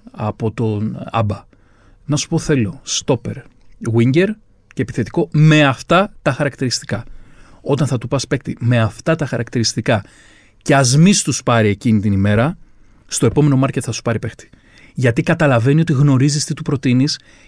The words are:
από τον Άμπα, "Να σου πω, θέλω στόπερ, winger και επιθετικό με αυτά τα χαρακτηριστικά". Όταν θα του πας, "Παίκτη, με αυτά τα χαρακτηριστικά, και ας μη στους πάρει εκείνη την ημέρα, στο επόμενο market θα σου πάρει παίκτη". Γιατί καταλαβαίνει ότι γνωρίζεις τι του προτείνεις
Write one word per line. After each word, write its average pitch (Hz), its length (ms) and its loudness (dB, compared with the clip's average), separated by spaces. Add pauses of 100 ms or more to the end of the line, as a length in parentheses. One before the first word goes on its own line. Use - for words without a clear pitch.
(120)
από 110 400 -6
τον 110 460 -4 (140)
Άμπα, 107 340 -2 (600)
"Να 143 100 -2
σου - 120 -4
πω, 160 120 -2
θέλω 120 440 -2
στόπερ, - 520 -4 (600)
winger 131 320 4 (460)
και - 80 -6
επιθετικό - 500 -4
με 151 340 6
αυτά 170 560 0
τα 147 100 0
χαρακτηριστικά". 123 720 -4 (580)
Όταν 139 260 0
θα 127 100 -2
του 120 100 -8
πας, 135 200 -4
"Παίκτη, - 320 -6
με 120 200 2
αυτά 113 360 -2
τα 160 100 -4
χαρακτηριστικά, 120 760 -2 (580)
και 147 140 2
ας 135 220 4
μη 180 160 6
στους - 300 -2
πάρει 113 260 2
εκείνη 107 300 0
την 104 120 0
ημέρα, 104 460 0 (500)
στο - 180 -2
επόμενο 147 380 2
market 139 160 -4
θα 127 120 -6
σου - 100 -10
πάρει 113 180 -4
παίκτη". - 300 -12 (480)
Γιατί 120 260 0
καταλαβαίνει 143 580 2
ότι 156 120 0
γνωρίζεις 143 520 2
τι - 80 -8
του - 80 -8
προτείνεις 135 580 0 (280)